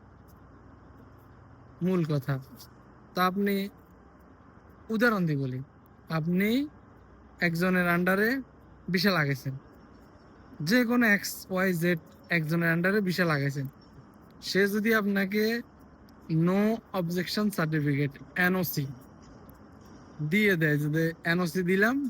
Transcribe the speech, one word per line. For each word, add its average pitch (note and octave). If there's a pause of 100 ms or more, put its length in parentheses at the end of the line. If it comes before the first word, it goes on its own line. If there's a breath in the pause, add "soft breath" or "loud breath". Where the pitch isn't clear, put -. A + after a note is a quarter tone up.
(1800)
মূল F3+
কথা। C#3 (760)
তো F3+
আপনি G3 (1200)
উদাহরণ A3
দিয়ে D3+
বলি, C3 (460)
আপনি F#3+ (720)
একজনের F3 (140)
under-এ G#3 (500)
ভিসা F#3+
লাগাইছেন, C#3 (1040)
যে A#3
কোনো A#3+
এক্স -
ওয়াই F#3
জেড E3+ (300)
একজনের E3
under-এ F#3+
ভিসা F3+
লাগাইছেন, C#3 (760)
সে G3
যদি G#3+
আপনাকে G#3 (720)
no F#3+ (160)
objection F#3
certificate, D3 (120)
এনওসি F3+ (1400)
দিয়ে G3
দেয়, D#3
যদি D#3+
"এনওসি F3+
দিলাম, A3